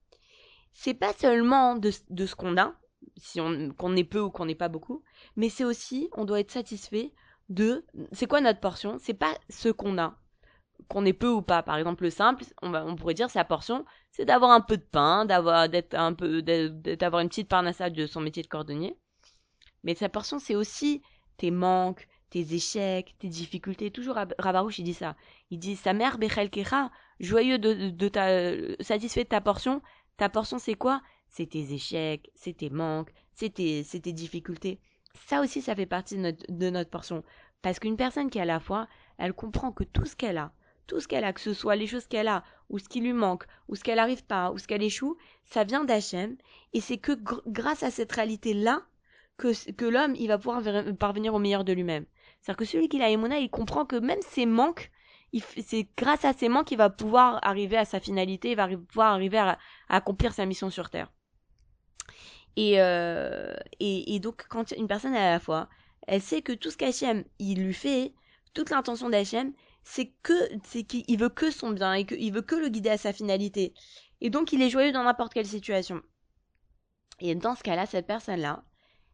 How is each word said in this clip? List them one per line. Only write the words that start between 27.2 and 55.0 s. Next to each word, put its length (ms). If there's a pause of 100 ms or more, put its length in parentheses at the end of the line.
joyeux 380
de, 320
de 180
ta, 440 (300)
satisfait 420
de 40
ta 120
portion. » 420 (340)
Ta 140
portion, 280
c'est 160
quoi ? 280 (260)
C'est 220
tes 240
échecs, 600
c'est 220
tes 140
manques, 420 (220)
c'est 180
tes, 320
c'est 160
tes 140
difficultés. 640 (460)
Ça 160
aussi, 180
ça 140
fait 100
partie 320
de 60
notre, 260
de 220
notre 180
portion. 340 (380)
Parce 180
qu'une 200
personne 320
qui 100
a 60
la 120
foi, 300 (300)
elle 160
comprend 380
que 120
tout 220
ce 100
qu'elle 220
a, 140 (340)
tout 140
ce 80
qu'elle 160
a, 100
que 60
ce 120
soit 240
les 100
choses 200
qu'elle 220
a 160 (260)
ou 80
ce 100
qui 120
lui 120
manque, 320 (240)
ou 80
ce 80
qu'elle 140
arrive 260
pas, 280
ou 60
ce 80
qu'elle 160
échoue, 360 (260)
ça 200
vient 200
d'Hachem. 540 (340)
Et 80
c'est 180
que 140
gr-, 340
grâce 360
à 80
cette 220
réalité-là 720 (540)
que, 360
que 120
l'homme, 320
il 120
va 100
pouvoir 240
ver-, 340
parvenir 380
au 40
meilleur 260
de 100
lui-même. 320 (340)
C'est-à-dire 180
que 60
celui 240
qui 140
a 80
Emouna, 280
il 120
comprend 340
que 120
même 260
ses 240
manques, 440 (420)